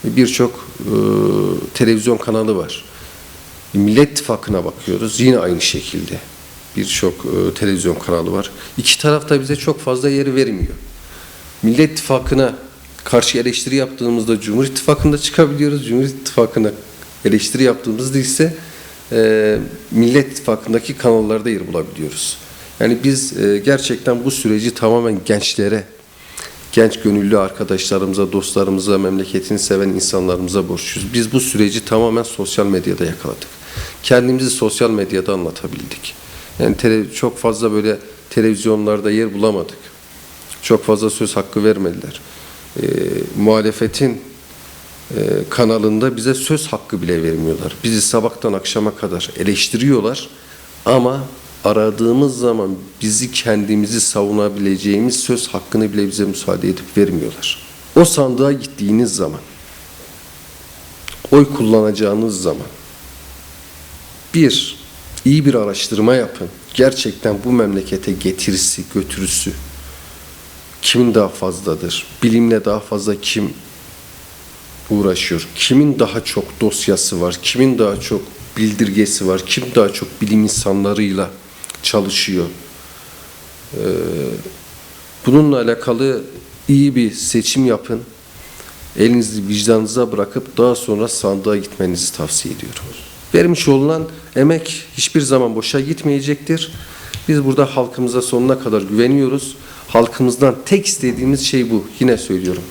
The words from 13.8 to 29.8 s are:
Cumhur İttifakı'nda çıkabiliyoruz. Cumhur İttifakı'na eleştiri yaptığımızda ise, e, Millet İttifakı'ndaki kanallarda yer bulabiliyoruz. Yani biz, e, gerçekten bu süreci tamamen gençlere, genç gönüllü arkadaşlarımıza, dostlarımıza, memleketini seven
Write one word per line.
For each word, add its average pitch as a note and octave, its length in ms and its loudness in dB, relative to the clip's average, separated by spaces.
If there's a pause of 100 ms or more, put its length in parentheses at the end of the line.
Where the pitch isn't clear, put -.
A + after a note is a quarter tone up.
Cumhur A2 240 0
İttifakı'nda C#3+ 540 2
çıkabiliyoruz. C#3+ 720 2
Cumhur A#2+ 160 2
İttifakı'na A2+ 680 0 (520)
eleştiri A2 380 2
yaptığımızda B2 560 0
ise, D#3+ 360 0 (580)
e, A2 460 4 (320)
Millet B2+ 420 4
İttifakı'ndaki A2+ 640 -2
kanallarda A2 540 2
yer F2+ 180 -4
bulabiliyoruz. D#2+ 680 -6 (440)
Yani A2+ 240 2
biz, C3+ 340 0
e, G2+ 260 2
gerçekten C3 600 0
bu C3 60 0
süreci A2 440 -2
tamamen A2+ 500 2
gençlere, G#2 600 0 (880)
genç A2 280 4
gönüllü G#2 380 4
arkadaşlarımıza, F#2+ 960 -2
dostlarımıza, G2 680 0
memleketini F#2+ 600 -2
seven G2 300 2